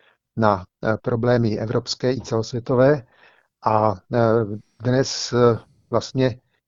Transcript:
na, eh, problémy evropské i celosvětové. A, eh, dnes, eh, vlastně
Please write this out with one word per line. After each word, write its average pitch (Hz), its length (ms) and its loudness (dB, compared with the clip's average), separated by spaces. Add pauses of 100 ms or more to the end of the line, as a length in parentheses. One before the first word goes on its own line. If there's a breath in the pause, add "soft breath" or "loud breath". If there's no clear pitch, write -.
(380)
na, 104 280 0 (180)
eh, 110 180 0
problémy 120 580 0
evropské 120 540 -4
i 123 80 -6
celosvětové. 123 840 0 (600 soft breath)
A, 107 300 2 (180)
eh, 123 60 2 (640)
dnes, 127 500 -2
eh, 120 260 4 (300)
vlastně 123 500 -2 (280)